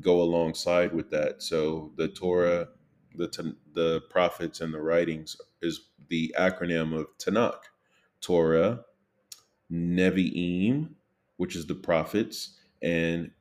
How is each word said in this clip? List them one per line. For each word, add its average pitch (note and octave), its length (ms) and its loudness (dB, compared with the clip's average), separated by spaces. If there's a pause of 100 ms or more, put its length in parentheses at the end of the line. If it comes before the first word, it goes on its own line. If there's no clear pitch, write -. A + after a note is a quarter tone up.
go F2 220 4
alongside E2+ 720 2
with D#2+ 180 -4
that. D2+ 320 -2
So D#2 540 -2
the D#2+ 120 -2
Torah, F2 600 0 (460)
the E2 140 -4
Tan-, E2 280 -10 (180)
the E2 360 0
prophets F2 500 0
and E2 120 -6
the D#2 80 -10
writings D#2+ 560 0 (240)
is E2 280 -6 (200)
the D#2+ 300 -2
acronym E2+ 600 0
of D2+ 80 -6 (120)
Tanakh. G#2+ 440 0 (580)
Torah, F2 640 2 (840)
Nevi'im, F2+ 1200 0 (460)
which F2+ 200 -6
is E2 100 -8
the E2+ 80 -6
prophets, - 840 -2 (240)
and E2 480 -2 (100)